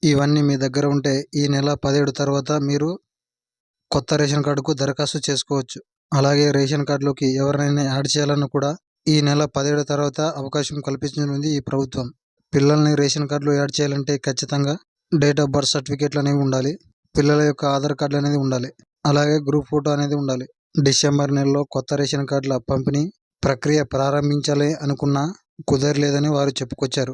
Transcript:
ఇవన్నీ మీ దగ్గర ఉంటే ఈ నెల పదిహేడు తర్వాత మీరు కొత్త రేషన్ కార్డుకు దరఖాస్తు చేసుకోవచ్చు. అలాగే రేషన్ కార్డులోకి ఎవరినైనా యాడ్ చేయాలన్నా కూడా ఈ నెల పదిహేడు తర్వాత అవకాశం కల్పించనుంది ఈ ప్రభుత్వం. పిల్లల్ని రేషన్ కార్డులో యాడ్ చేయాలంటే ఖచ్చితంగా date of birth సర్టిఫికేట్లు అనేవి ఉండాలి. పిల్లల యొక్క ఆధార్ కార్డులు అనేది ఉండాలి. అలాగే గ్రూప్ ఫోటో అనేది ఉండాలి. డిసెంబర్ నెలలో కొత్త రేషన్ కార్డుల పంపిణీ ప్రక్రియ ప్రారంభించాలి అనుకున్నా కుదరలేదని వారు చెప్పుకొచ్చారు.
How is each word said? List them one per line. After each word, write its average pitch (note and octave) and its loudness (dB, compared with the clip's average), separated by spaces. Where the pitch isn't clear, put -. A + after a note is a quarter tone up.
ఇవన్నీ D3 2
మీ C#3+ 2
దగ్గర C3+ -2
ఉంటే C#3 0
ఈ C#3+ 0
నెల C#3 0
పదిహేడు C#3+ 2
తర్వాత C#3 -2
మీరు C#3+ -2
కొత్త C#3+ 0
రేషన్ D3 2
కార్డుకు C#3+ -2
దరఖాస్తు C#3 -4
చేసుకోవచ్చు. C3+ -4
అలాగే C#3+ 4
రేషన్ C#3 0
కార్డులోకి C#3 0
ఎవరినైనా C#3+ 0
యాడ్ C3+ -2
చేయాలన్నా C#3+ 0
కూడా C#3+ -2
ఈ D#3 4
నెల C#3+ 2
పదిహేడు D3 0
తర్వాత C#3+ -2
అవకాశం C#3 -4
కల్పించనుంది C#3+ -4
ఈ C#3+ 0
ప్రభుత్వం. C3 -4
పిల్లల్ని D3+ 4
రేషన్ C#3+ 0
కార్డులో C#3+ 0
యాడ్ C#3+ 0
చేయాలంటే C#3+ -2
ఖచ్చితంగా C#3+ -2
date D3 4
of C#3 2
birth C#3 0
సర్టిఫికేట్లు C#3+ -2
అనేవి C#3+ 2
ఉండాలి. C3 0
పిల్లల D3 4
యొక్క D3 0
ఆధార్ C#3 0
కార్డులు C#3+ -2
అనేది C#3+ 0
ఉండాలి. B2+ -2
అలాగే D3 2
గ్రూప్ C#3+ 0
ఫోటో D3+ 0
అనేది C#3+ -2
ఉండాలి. C3 -4
డిసెంబర్ C#3+ 2
నెలలో C#3 2
కొత్త C3+ -4
రేషన్ C#3 -2
కార్డుల C3+ -2
పంపిణీ C#3 0
ప్రక్రియ C#3+ 2
ప్రారంభించాలి C#3+ 0
అనుకున్నా C#3+ 0
కుదరలేదని C#3+ 2
వారు C#3 0
చెప్పుకొచ్చారు. C3 -4